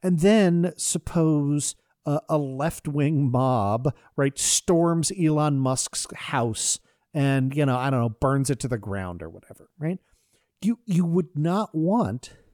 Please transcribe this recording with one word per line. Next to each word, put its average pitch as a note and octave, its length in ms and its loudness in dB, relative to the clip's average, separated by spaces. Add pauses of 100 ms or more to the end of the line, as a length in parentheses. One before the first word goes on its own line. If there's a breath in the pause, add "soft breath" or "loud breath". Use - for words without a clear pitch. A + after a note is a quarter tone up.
And F3+ 160 2
then F3+ 560 4
suppose, D3 960 0 (320)
uh, D3 220 -2
a D#3+ 80 0
left-wing C#3+ 920 0
mob, B2 640 0 (220 soft breath)
right, C#3 220 0
storms E3+ 800 2
Elon D3+ 400 2
Musk's - 560 -2
house - 640 -4 (360)
and, C3+ 420 0
you D3+ 80 2
know, B2+ 140 2
I C3 120 -2
don't C3 100 2
know, A#2 100 0
burns C3+ 400 0
it C3 100 -2
to B2+ 80 -6
the A#2+ 80 -4
ground F#2+ 460 -8
or E2 80 -12
whatever, - 480 -20
right? E3 200 -4 (600)
You, A3+ 240 0
you F3 220 2
would E3+ 300 0
not F3 380 -2
want D#3 600 -2 (180)